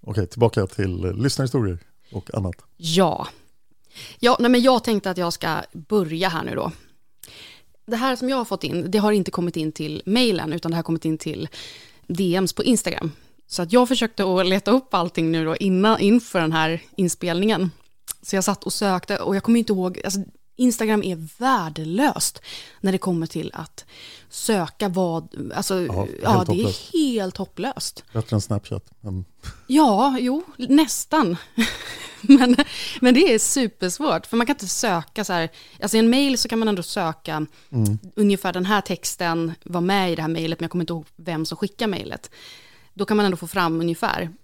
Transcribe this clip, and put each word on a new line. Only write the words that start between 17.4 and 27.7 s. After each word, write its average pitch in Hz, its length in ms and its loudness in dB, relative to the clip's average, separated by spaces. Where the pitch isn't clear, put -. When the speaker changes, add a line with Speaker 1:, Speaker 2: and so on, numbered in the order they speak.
Speaker 2:
Så - 140 -6
jag 190 80 0
satt - 200 -2
och - 100 -4
sökte 190 440 -2
och - 180 -2
jag 196 80 -2
kommer 233 160 4
inte 226 140 0
ihåg, 185 320 -2
alltså, 196 140 -4
Instagram 220 460 2
är 165 240 -6
värdelöst 190 1040 0
när 190 100 2
det 185 60 0
kommer 170 300 -2
till 156 260 -8
att - 320 -14
söka 196 600 -2
vad... 165 680 -4
Alltså, 185 300 -2
Speaker 1:
Ja, 113 80 -4
helt 95 180 -2
Speaker 2:
ja, 190 240 4
det 170 60 2
är - 20 2
Speaker 1:
hopplöst. 202 380 -4
Speaker 2:
helt 240 440 0
hopplöst. - 680 -8